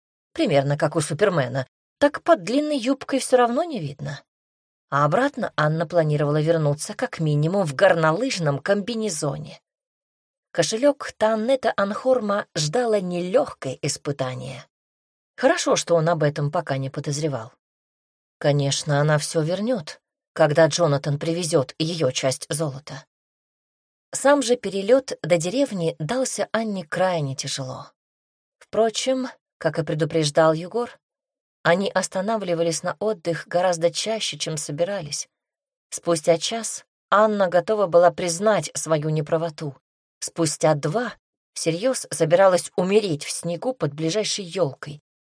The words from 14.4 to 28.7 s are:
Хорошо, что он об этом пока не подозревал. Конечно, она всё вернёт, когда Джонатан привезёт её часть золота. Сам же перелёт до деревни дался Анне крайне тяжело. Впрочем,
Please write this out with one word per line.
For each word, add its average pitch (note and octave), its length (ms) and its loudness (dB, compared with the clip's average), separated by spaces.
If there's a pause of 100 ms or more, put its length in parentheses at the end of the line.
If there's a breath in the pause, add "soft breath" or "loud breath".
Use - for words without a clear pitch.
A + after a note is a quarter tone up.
Хорошо, C#4+ 380 2
что E3+ 200 0
он D#3+ 140 4
об D#3+ 140 2
этом D3 280 0
пока D#3 260 -2
не C3+ 120 -4
подозревал. C#3+ 600 -6 (880)
Конечно, C#3+ 600 0
она D3+ 160 4
всё D#3+ 240 -2
вернёт, F#3 600 -4 (320)
когда D#3 340 4
Джонатан D3 520 0
привезёт E3 580 0
её D#3+ 340 -2
часть - 380 -4
золота. C#3+ 560 -6 (1040)
Сам C#4+ 300 4
же A#3+ 140 2
перелёт G3 640 0
до E3+ 160 2
деревни F3+ 640 -2
дался A#3 520 -2
Анне G#3+ 340 -4
крайне E3+ 500 -2
тяжело. C#3 560 -10 (640)
Впрочем, B3 720 -2 (320)